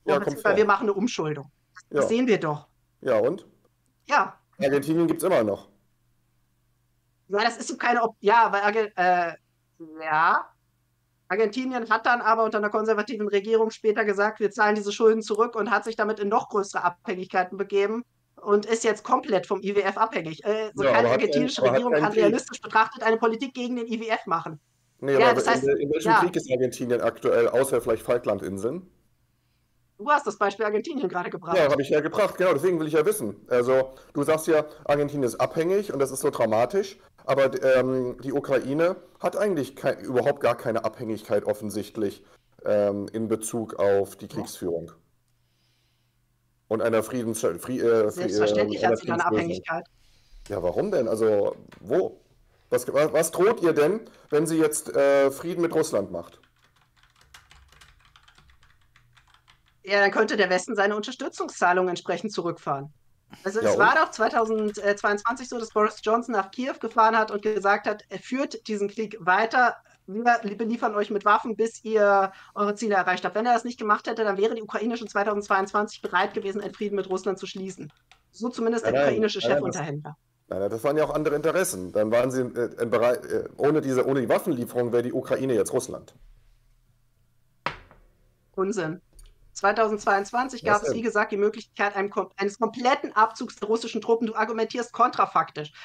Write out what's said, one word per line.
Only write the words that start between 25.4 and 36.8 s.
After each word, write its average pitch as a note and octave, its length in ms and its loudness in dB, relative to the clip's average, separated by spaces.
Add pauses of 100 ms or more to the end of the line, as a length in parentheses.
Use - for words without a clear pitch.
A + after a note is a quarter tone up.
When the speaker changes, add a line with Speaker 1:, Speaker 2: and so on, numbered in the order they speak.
Speaker 1:
in A3+ 60 2
Speaker 2:
heißt, C4 120 0
Speaker 1:
wel-, C#3+ 140 2
in C#3+ 120 -4
welchem - 220 0
Speaker 2:
ja. A3 80 6
Speaker 1:
Krieg F3+ 160 0
ist D#3 160 -4
Argentinien B2 500 0
aktuell, A#2 460 2
außer C3 340 2
vielleicht A2+ 220 -2
Falklandinseln? A2+ 880 -4 (1080)
Speaker 2:
Du G#3+ 120 -6
hast C#4+ 160 4
das G3+ 120 -6
Beispiel G3+ 280 -2
Argentinien G#3+ 420 -2
gerade F3 220 -4
gebracht. F3 260 -4
Speaker 1:
Ja, D#3 140 4
habe C#3+ 120 2
ich C3 80 -4
ja D3+ 120 2
gebracht, F3+ 360 -2
genau, F#3 160 2
deswegen E3 260 0
will D#3 80 -4
ich D3+ 60 -4
ja D#3 120 4
wissen. C3+ 420 -2
Also, C3 460 2 (200)
du C#3+ 100 -2
sagst D#3 240 2
ja, D#3 180 4 (180)
Argentinien C#3+ 440 0
ist G#2+ 120 -4
abhängig F3 540 0
und C#3+ 60 -6
das C3+ 100 2
ist C3 120 -8
so - 100 0
dramatisch, A#2+ 640 0 (260)